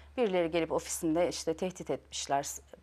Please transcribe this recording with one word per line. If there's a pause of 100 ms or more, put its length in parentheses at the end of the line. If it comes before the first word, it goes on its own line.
(160)
Birileri
gelip
ofisinde
işte
tehdit
etmişler,
s-, (200)